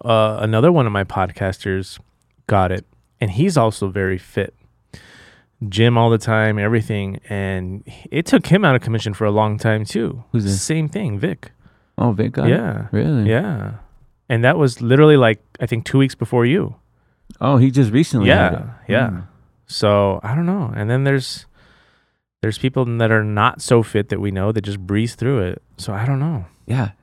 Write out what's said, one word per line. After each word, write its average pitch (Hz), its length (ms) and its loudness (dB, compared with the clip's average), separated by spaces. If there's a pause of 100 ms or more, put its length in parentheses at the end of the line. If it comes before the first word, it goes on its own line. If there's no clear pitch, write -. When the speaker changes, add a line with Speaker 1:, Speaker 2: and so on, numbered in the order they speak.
Speaker 1:
Uh, 110 360 2
another 110 300 2
one 151 160 2
of 107 60 -2
my 98 120 0
podcasters 95 920 -6 (480)
got 95 240 2
it, 92 140 -6 (360)
and 107 100 -2
he's 156 260 0
also 110 320 0
very 95 300 -4
fit. - 360 -8 (1120)
Gym 113 300 2
all 117 120 4
the 113 80 2
time, 107 400 0
everything. 104 720 -2
And 95 540 -6 (280)
it 156 160 -4
took 226 200 2
him 202 180 4
out 143 100 4
of 123 80 0
commission 110 320 -4
for 110 100 -4
a 104 60 2
long 107 280 0
time, 107 260 0
too. - 480 -6
Speaker 2:
Who's 113 120 0
this? 98 180 0
Speaker 1:
Same 156 260 -2
thing, 151 300 -6
Vic. - 340 -6 (440)
Speaker 2:
Oh, 120 160 0
Vic 110 200 -2
got 135 160 0
it? - 20 4
Speaker 1:
Yeah. 120 420 -2
Speaker 2:
Really? 110 380 0
Speaker 1:
Yeah. 113 440 -4 (540)
And 117 160 0
that 156 140 4
was 131 240 0
literally, 143 340 8
like, 113 260 4 (180)
I 123 60 -4
think 113 200 -4
two - 120 2
weeks 135 160 2
before 120 300 0
you. 131 320 0 (640)
Speaker 2:
Oh, 135 180 2
he 131 120 6
just 123 220 2
recently 123 360 2
had 131 240 4
Speaker 1:
Yeah, 85 60 -6
Speaker 2:
it. - 80 -10 (220)
Speaker 1:
yeah. 113 220 0
Speaker 2:
Hmm. 90 80 -8 (480)
Speaker 1:
So, 101 560 2
I 110 120 -6
don't 170 120 0
know. 175 280 -4
And 107 160 -4
then 131 140 0
there's, 139 420 -4 (960)
there's 110 160 -4
people 131 260 0
that 117 280 0
are 110 120 4
not 107 380 0
so 117 200 4
fit 104 260 -2
that 95 120 -4
we 101 100 -2
know 98 220 -2
that 110 100 -4
just 101 180 -8
breeze 101 340 -2
through 123 260 -2
it. 90 220 -6 (140)
So, - 160 -10
I 101 140 -4
don't 135 120 -2
know. 139 280 -4 (200)
Speaker 2:
Yeah, 110 260 -2 (100)